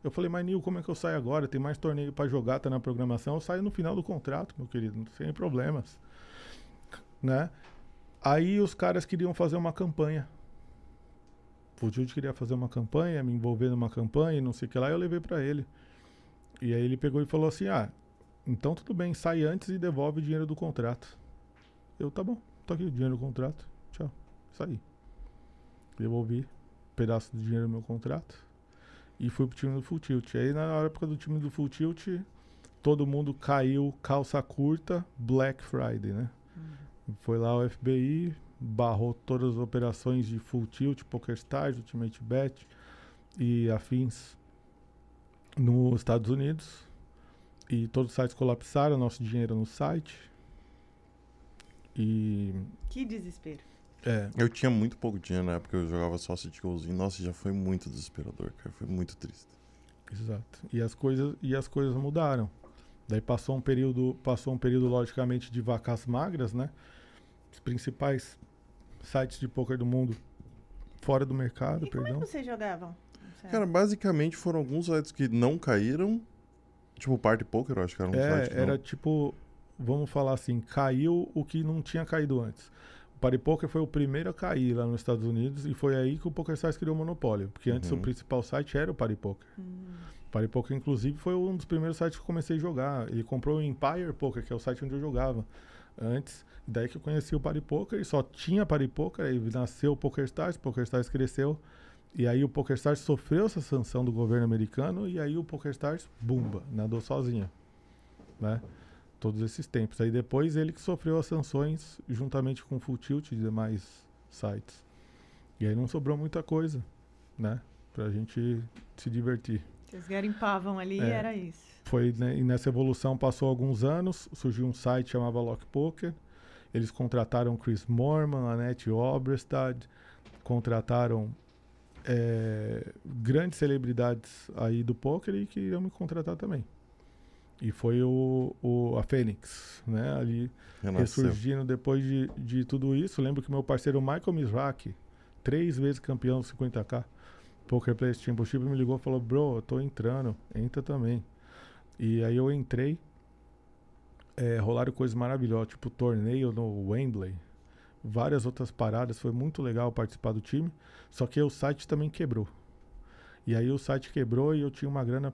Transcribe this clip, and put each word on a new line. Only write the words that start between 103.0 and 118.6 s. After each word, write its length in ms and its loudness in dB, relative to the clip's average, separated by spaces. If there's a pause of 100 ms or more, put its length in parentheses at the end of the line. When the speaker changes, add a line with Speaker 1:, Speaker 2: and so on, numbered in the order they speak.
Speaker 1:
sofreu 460 2
essa 140 0
sanção 440 0
do 80 2
governo 320 4
americano 640 2
e 120 -2
aí 180 -2
o 60 -2
PokerStars, 640 -4 (120)
bumba, 420 0 (100)
nadou 280 -2
sozinho, 480 -2 (920)
né? 200 0 (600)
Todos 220 -2
esses 240 -4
tempos. 340 -2
Aí 100 4
depois 460 2
ele 160 2
que 80 -14
sofreu 380 0
as 80 0
sanções 840 -2
juntamente 560 -2
com 120 -4
o 40 -2
Full 180 -4
Tilt 340 -4
e 40 -4
demais 680 -2 (260)
sites. 520 -8 (800)
E 60 2
aí 80 4
não 120 2
sobrou 300 0
muita 260 -2
coisa, 400 0 (560)
né? 220 0 (320)
Pra 180 -2
gente 520 0 (340)